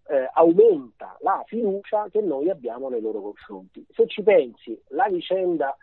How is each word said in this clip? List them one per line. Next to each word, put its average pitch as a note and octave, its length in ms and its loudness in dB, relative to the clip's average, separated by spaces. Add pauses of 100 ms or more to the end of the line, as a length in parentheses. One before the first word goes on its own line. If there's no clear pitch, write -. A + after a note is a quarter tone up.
eh, C3 240 0
aumenta E3 880 4
la E3+ 260 -2
fiducia G#3 640 -4
che G#3 100 0
noi D#3+ 300 -2
abbiamo B2+ 380 -8
nei B2 120 -4
loro G#2+ 200 -6
confronti. G2 720 -16
Se A3+ 140 2
ci - 160 -10
pensi, C#3 560 2 (100)
la F3 200 -2
vicenda, F3 760 -2